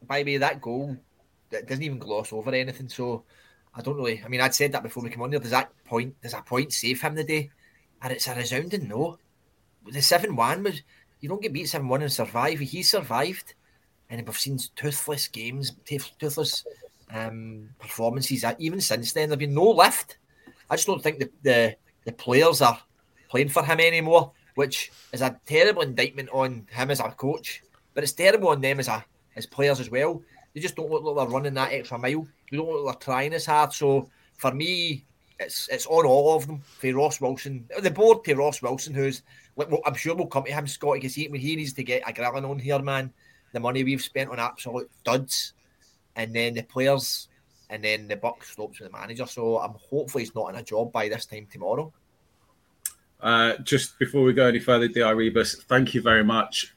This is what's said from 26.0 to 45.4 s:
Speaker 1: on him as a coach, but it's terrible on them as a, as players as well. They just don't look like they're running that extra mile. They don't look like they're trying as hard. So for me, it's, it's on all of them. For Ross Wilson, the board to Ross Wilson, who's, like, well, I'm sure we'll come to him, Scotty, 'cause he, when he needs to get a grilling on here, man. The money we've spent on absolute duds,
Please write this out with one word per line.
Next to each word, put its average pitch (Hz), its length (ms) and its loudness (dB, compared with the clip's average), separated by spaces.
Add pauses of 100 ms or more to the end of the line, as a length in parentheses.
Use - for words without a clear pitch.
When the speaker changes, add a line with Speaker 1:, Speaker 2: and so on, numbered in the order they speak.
Speaker 1:
on 127 360 -2
him 127 200 -4
as 135 100 0
a 117 40 -2
coach, - 580 -6 (320)
but 143 100 -2
it's 143 80 -2
terrible 196 360 4
on 143 120 4
them 135 180 2
as 123 100 -4
a, 110 140 -2 (340)
as 107 100 -10
players 139 340 2
as 110 100 -8
well. 147 320 0 (300)
They 151 80 -12
just 180 160 -6
don't 156 140 -6
look 151 120 0
like 151 140 -2
they're 127 180 0
running 139 200 -2
that 135 180 -2
extra 127 240 -6
mile. 143 320 -2 (220)
They 143 80 -4
don't 160 100 -4
look 147 160 -2
like 127 160 -6
they're 135 140 -4
trying 143 180 -2
as 160 140 -4
hard. 151 260 4
So 135 380 2 (260)
for 131 160 0
me, 165 540 -4 (340)
it's, - 320 -6
it's 127 140 -4
on 160 180 6
all 143 320 6
of 139 100 -2
them. 147 140 -10
For - 320 -6
Ross 139 300 0
Wilson, 131 440 -6 (140)
the 185 100 2
board 214 340 6
to 147 100 2
Ross 143 260 0
Wilson, 131 320 -6
who's, 135 300 -2 (360)
like, 151 120 -4
well, 147 160 2
I'm 143 80 0
sure 165 200 -4
we'll 175 120 -2
come - 180 -2
to 131 80 -6
him, 147 140 -4
Scotty, 139 340 -2
'cause 131 140 -8
he, 147 140 -6
when 143 120 -8
he 156 160 -2
needs 147 160 -6
to 131 100 -8
get 123 240 -2
a 113 60 -8
grilling 123 320 -4
on 139 140 -6
here, 139 200 -2
man. 135 320 -4 (420)
The 117 80 -4
money 127 240 0
we've 131 180 0
spent 131 260 -4
on 120 100 -10
absolute 120 520 -6 (120)
duds, - 520 -2 (600)